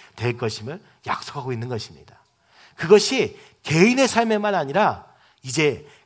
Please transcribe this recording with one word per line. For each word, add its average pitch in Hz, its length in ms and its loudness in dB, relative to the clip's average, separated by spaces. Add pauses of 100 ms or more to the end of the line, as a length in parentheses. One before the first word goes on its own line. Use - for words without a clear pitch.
(160)
될 120 220 -2
것임을 117 420 -8 (260)
약속하고 - 460 -8
있는 117 160 -8
것입니다. 85 480 -12 (600)
그것이 202 640 2 (240)
개인의 226 460 4
삶에만 214 460 0
아니라 151 520 -2 (360)
이제 131 440 -2 (200)